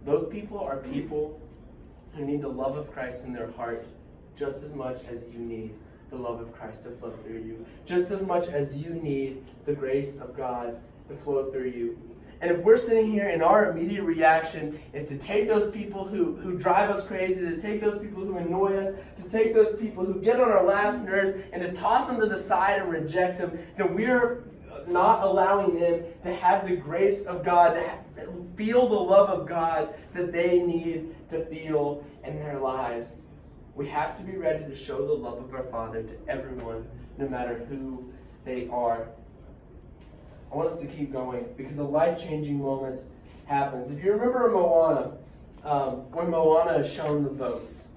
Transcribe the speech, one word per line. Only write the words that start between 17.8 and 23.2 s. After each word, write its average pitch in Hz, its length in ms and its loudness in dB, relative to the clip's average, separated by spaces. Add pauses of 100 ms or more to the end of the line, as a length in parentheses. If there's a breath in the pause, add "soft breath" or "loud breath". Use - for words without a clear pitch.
those 208 180 0
people 196 280 -8
who 190 100 -4
annoy 185 400 2
us, 196 180 -2 (280 loud breath)
to - 80 -14
take 220 240 2
those 214 220 6
people 185 280 -4
who 190 160 -2
get 226 180 4
on 233 120 6
our 190 140 8
last 202 420 2
nerves 190 260 2 (180 loud breath)
and 180 120 -6
to 175 100 -4
toss 233 360 2
them 240 120 -2
to 214 60 4
the 196 100 0
side 190 460 2
and 175 80 -2
reject 165 480 0